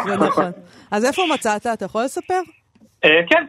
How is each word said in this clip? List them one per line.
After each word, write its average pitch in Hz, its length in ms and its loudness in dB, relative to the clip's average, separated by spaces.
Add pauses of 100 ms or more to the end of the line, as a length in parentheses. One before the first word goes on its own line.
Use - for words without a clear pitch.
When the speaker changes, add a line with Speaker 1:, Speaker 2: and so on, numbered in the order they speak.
Speaker 1:
זה 202 60 -2 (120)
נכון. - 180 0 (460)
אז 214 140 0
איפה 285 160 0 (120)
מצאת? 214 400 -2
אתה 202 120 -6
יכול 214 180 -4
לספר? 359 360 -4 (640)
Speaker 2:
אה, 151 40 6 (200)
כן, 320 200 4